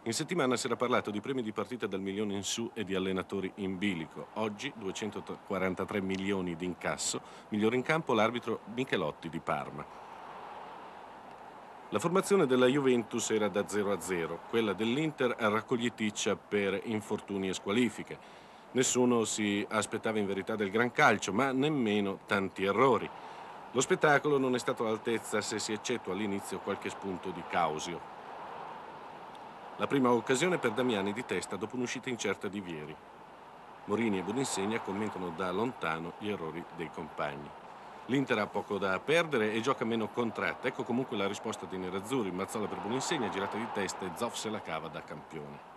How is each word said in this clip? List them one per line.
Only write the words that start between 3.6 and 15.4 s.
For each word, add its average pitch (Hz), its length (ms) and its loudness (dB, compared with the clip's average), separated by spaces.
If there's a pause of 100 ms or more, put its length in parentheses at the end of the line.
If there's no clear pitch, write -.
bilico. 82 560 -2
Oggi 110 420 -4
duecentoquarantatré 95 1300 -2
milioni 95 540 0
di 85 100 -4
incasso, 82 560 -2 (280)
migliore 110 260 4
in 127 80 4
campo 156 300 2
l'arbitro 113 480 2 (120)
Michelotti 95 560 0
di 80 100 -4
Parma. 73 600 -4 (1900)
La 104 100 0
formazione 180 480 4
della 127 180 8
Juventus 127 640 4
era 107 180 4
da 98 200 2
zero 101 240 2
a 92 100 0
zero, 85 380 -2 (100)
quella 113 240 2
dell'Inter 120 640 2
raccogliticcia 110 960 2